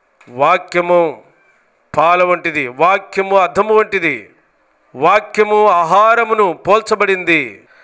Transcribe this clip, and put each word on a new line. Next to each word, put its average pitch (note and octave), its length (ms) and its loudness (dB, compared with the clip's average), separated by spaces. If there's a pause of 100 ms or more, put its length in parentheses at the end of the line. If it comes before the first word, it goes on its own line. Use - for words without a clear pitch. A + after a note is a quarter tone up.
(300)
వాక్యము E3+ 920 -2 (760)
పాల F3 260 2
వంటిది, D#3+ 440 -4
వాక్యము F#3+ 720 -2
అద్దము G3 380 0
వంటిది, E3 540 -2 (680)
వాక్యము G#3 720 0
ఆహారమును G#3 840 2
పోల్చబడింది. F#3 1080 -2 (200)